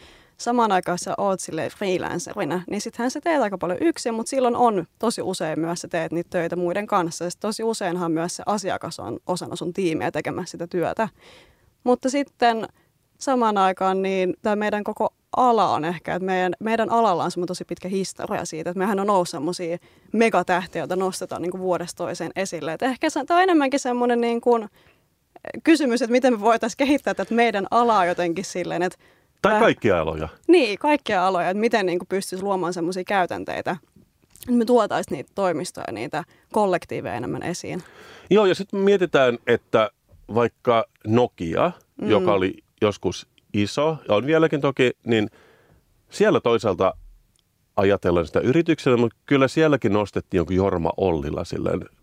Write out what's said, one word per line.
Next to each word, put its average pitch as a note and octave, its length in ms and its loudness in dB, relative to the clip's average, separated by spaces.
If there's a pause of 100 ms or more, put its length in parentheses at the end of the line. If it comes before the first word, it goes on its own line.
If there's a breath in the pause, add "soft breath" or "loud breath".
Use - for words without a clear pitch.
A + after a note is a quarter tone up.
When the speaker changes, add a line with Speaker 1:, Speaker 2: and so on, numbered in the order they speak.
(380 soft breath)
Speaker 1:
samaan A#3+ 340 0
aikaan F3+ 260 0
sä F3+ 200 -6
oot G3 220 0
silleen D#3 320 -6
freelancerina, F3 960 -4
niin G3+ 120 -4
sittenhän A#3+ 300 -4
sä D4+ 100 -8
teet D#4+ 200 0
aika G3+ 160 -2
paljon F3+ 240 -4
yksin, D4+ 320 -2
mut A3+ 140 -6
silloin B3+ 280 0
on G#3 300 2 (140)
tosi - 220 -2
usein D#3 380 -4
myös E3 220 -4
sä - 60 -14
teet D#3+ 240 -4
niitä E3+ 180 -4
töitä E3+ 260 -2
muiden F3+ 320 -2
kanssa. E3+ 360 -2
Ja F3 80 -6
sit - 80 -16
tosi G#3+ 240 -6
useinhan F3+ 480 -2
myös E3 240 -4
se - 100 -14
asiakas F#3+ 540 -4
on G#2 280 -10
osana D3+ 280 -6
sun E3+ 180 -8
tiimiä E3 380 -2
tekemässä D3+ 400 -6
sitä E3+ 160 -10
työtä. F3 420 -4 (720 soft breath)
Mutta B3 260 0
sitten A#3+ 580 0 (500)
samaan A3 400 0
aikaan F#3+ 440 2
niin F#3+ 400 0
tää G#3 140 0
meidän G#3 280 -2
koko G#3+ 300 -4 (240)
ala A3+ 320 4
on A#2 160 0
ehkä, E3 300 -4
että F3+ 100 -4
meidän, F#3 340 0
meidän A3 320 -2
alalla G#3+ 320 2
on E3+ 80 -2
semmoinen F3 160 -6
tosi F3+ 180 -10
pitkä - 220 -12
historia F#3+ 580 -6
siitä, E3 240 -8
että F3+ 100 -6
mehän G3 200 0
on G3 100 -2
ollut F#3 200 2
semmosia E3+ 480 -6 (360 soft breath)
megatähtiä, F#3 680 0
joita D3+ 140 -4
nostetaan F#3 460 -4
niinku F#3 180 -6
vuodesta F3 440 -4
toiseen E3+ 320 -6
esille. E3+ 380 -6
Et D#3 80 -8
ehkä C4 280 -2
se, D4+ 160 -6
tää F4 120 2
on F4+ 60 6
enemmänkin C#4+ 360 4
semmoinen B3 420 0
niinku A#3 380 2 (1040 soft breath)
kysymys, C#4+ 380 4
että A#3 100 -2
miten B3 220 4
me G#3+ 60 -2
voitais A3+ 360 2
kehittää C4 380 0
tätä G3 220 -4
meidän A3 360 2
alaa A3+ 340 4
jotenkin F3 400 -2
silleen, E3+ 360 -4
että F3+ 180 -4 (420 soft breath)
Speaker 2:
Tai G3+ 100 4
Speaker 1:
vähän G#3+ 140 4
Speaker 2:
kaikkia G#2+ 340 4
aloja. D#2 280 -4 (200)
Speaker 1:
Niin, B3+ 320 4
kaikkia G#3+ 480 0
aloja, F3 220 0
että G3+ 120 -2
miten A3+ 240 0
niinku F3+ 240 -2
pystyisi F#3 340 -6
luomaan F#3 300 -2
semmosia F3+ 300 -4
käytänteitä, D3 680 -4
että - 800 -12
me A#3+ 140 4
tuotais G#3+ 440 2
niitä C#3+ 260 -8
toimistoja, F3+ 560 -4
niitä D3 320 -6 (300 soft breath)
kollektiiveja F3+ 640 -2
enemmän - 280 -6
esiin. F3 400 -8 (460 loud breath)
Speaker 2:
Joo, G#3 160 6
ja F3+ 100 4
sit - 180 -8
me G3+ 60 -2
mietitään, E3+ 580 4 (100)
että A2+ 420 2 (440)
vaikka A#2 520 2 (220)
Nokia, A2 640 2 (300)
Speaker 1:
Mm. - 80 -4
Speaker 2:
joka F#3 240 4
oli F#2+ 240 0 (240)
joskus G2+ 460 -2 (260)
iso, C#3+ 440 0 (120)
ja G#2 60 4
on A2 100 0
vieläkin D#3+ 360 2
toki, C3+ 300 2 (140)
niin A2 240 2 (800 soft breath)
siellä G3 300 2
toisaalta G2 540 2 (840)
ajatellaan F#2 500 2
sitä F2+ 120 0
yrityksenä, C#3+ 580 2
mutta A#2 280 0
kyllä C3+ 220 4
sielläkin C#3+ 460 2
nostettiin G2 460 0
joku E2+ 140 0
Jorma F2+ 440 2
Ollila D#2 460 0
silleen - 360 -4 (220)